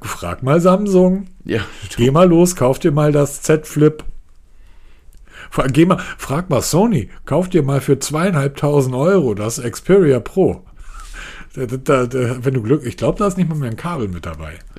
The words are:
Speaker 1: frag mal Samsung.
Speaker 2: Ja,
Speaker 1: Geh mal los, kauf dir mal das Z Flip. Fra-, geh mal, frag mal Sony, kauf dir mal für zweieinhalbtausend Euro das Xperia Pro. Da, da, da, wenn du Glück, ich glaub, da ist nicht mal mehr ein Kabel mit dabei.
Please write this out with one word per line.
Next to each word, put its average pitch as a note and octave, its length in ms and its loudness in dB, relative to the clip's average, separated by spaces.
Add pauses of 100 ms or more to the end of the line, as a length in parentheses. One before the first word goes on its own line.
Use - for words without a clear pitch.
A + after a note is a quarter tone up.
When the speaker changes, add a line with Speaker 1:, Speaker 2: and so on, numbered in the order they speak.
Speaker 1:
frag - 440 -10
mal D3+ 180 2
Samsung. F#3 640 2 (180)
Speaker 2:
Ja, A2 160 -2 (360)
Speaker 1:
Geh A#2+ 160 4
mal F3 160 6
los, F3 280 4
kauf C3 220 2
dir E3 140 0
mal D3+ 200 2
das C#3+ 300 0
Z D#3 240 0
Flip. D3+ 360 2 (1500)
Fra-, - 160 -2
geh C3+ 180 4
mal, F3+ 140 2 (180)
frag E3 320 -6
mal A#2 140 0
Sony, F3+ 480 2 (160)
kauf F3+ 240 0
dir D#3 140 2
mal C3+ 180 0
für C#3 160 2
zweieinhalbtausend C#3+ 960 0
Euro C#3+ 400 2
das G#2 260 -6
Xperia C3+ 600 2
Pro. C3+ 440 -2 (920)
Da, C3 120 -8
da, C3 400 0
da, B2 380 -4
wenn C3+ 100 0
du A#2+ 80 -2
Glück, B2+ 240 0
ich A#2 100 -8
glaub, B2 200 -2
da G#3 100 0
ist F#3 100 -2
nicht F3+ 120 0
mal D#3 100 -4
mehr C3 120 -4
ein A2 60 -8
Kabel D#3+ 300 -6
mit F2 180 -10
dabei. D#2 360 -14 (180)